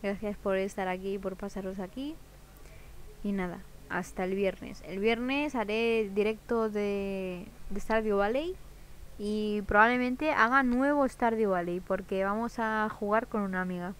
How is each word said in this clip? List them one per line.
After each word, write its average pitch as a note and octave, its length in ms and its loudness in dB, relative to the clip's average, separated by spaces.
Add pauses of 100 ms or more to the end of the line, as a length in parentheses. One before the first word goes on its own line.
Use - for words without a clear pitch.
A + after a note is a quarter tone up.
Gracias G3+ 340 -2
por G3 200 0
estar F#3+ 320 0
aquí F#3 260 -2
y G3+ 40 -4
por F#3+ 180 -6
pasaros F#3+ 420 -6
aquí. C4 380 -6 (1040)
Y G3+ 100 -2
nada, F#3 280 -2 (300)
hasta F3+ 340 -4
el F#3+ 100 -2
viernes. G3 520 -2
El F#3 120 -8
viernes B3 560 0
haré A3 600 0
directo A3 560 2
de, G3 760 -2 (220)
de G3+ 120 -2
Stardew A3 360 2
Valley. C4 400 2 (600)
Y G#3 480 0
probablemente B3 680 6
haga B3+ 300 6
nuevo C4+ 440 4
Stardew A3+ 440 2
Valley, F3 300 0
porque F#3+ 440 -2
vamos A3 340 -2
a A3 300 0
jugar G#3+ 380 2
con G#3+ 160 -2
una F#3 180 0
amiga. F3+ 400 -4